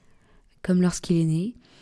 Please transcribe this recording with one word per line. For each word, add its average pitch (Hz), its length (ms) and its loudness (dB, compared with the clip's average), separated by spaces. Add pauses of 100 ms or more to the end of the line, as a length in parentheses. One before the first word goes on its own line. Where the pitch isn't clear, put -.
(640)
Comme 180 200 2
lorsqu'il 175 360 0
est 165 60 2
né, 165 300 -2 (280)